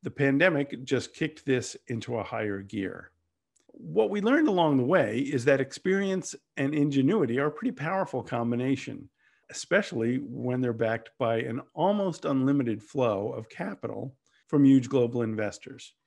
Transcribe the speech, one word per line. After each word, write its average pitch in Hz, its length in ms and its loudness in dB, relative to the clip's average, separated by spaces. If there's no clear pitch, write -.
The 147 80 -8
pandemic 143 720 0
just 127 300 -2
kicked - 320 -8
this 127 300 -2
into 117 300 -6
a 101 40 -4
higher 104 380 -6
gear. 98 500 -8
What 190 420 -2
we 202 100 -2
learned 277 280 4
along 165 280 4
the 127 80 4
way 123 340 2
is 135 260 -2
that 135 160 6
experience 190 720 -2
and 139 180 0
ingenuity 143 640 2
are 143 80 0
a 151 40 0
pretty 233 220 -4
powerful 160 500 -4
combination, 120 880 -4
especially 131 640 -2
when 127 440 -4
they're 120 120 0
backed 113 460 -2
by 117 200 0
an 117 220 -6
almost 190 500 0
unlimited 131 580 0
flow 117 500 -2
of 113 160 -12
capital 135 680 -10
from 143 180 4
huge 135 240 8
global 123 340 2
investors. - 720 -6